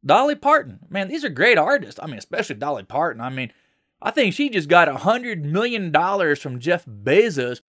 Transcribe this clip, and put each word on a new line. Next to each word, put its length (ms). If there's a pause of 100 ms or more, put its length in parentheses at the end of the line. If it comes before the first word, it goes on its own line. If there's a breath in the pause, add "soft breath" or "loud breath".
Dolly 300
Parton. 440 (100)
Man, 180
these 160
are 60
great 280
artists. 440
I 60
mean, 100
especially 380
Dolly 280
Parton. 380
I 80
mean, 220 (500)
I 100
think 220
she 160
just 200
got 180
a 100
hundred 480
million 460
dollars 480
from 200
Jeff 260
Bezos 840